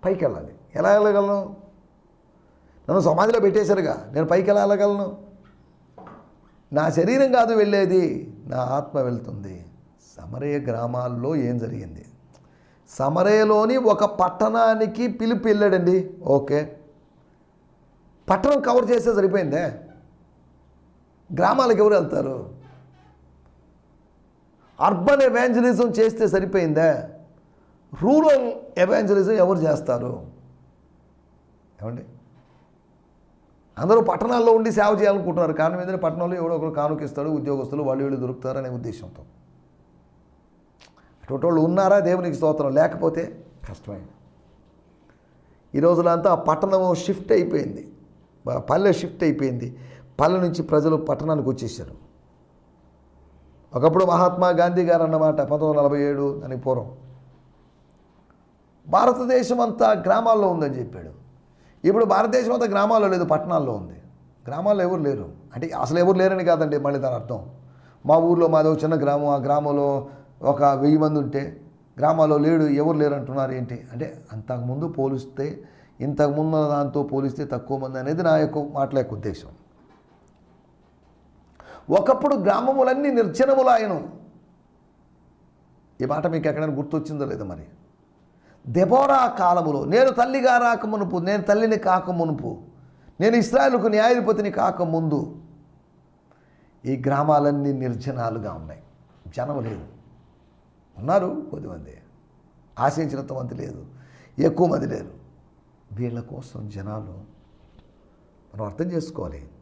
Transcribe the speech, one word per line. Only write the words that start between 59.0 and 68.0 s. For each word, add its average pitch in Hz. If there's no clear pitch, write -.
అంతా 220
గ్రామాల్లో 208
ఉందని 151
చెప్పాడు. 92
ఇప్పుడు 208
భారతదేశం 220
అంతా 240
గ్రామాల్లో 208
లేదు, 185
పట్టణాల్లో 156
ఉంది. 92
గ్రామాల్లో 185
ఎవరు 175
లేరు 143
అంటే 156
అసలు 147
ఎవరు 180
లేరని 185
కాదండి, 156
మళ్ళీ 139
దాని 127
అర్థం. 113